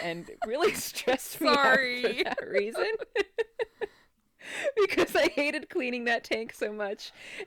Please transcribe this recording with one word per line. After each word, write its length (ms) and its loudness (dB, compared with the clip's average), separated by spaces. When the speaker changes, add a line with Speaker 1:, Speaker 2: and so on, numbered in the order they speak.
Speaker 1:
and 260 -4
really 280 2
<laughs> 20 -6
stressed 680 -2
me 120 4
Speaker 2:
Sorry. 520 4
Speaker 1:
out 120 0
for 60 0
that 240 -4
reason. 440 0
<laughs> 100 2
Because 360 2
I 140 6
hated 420 0
cleaning 320 -2
that 200 0
tank 300 -4
so 180 -4
much. 400 -6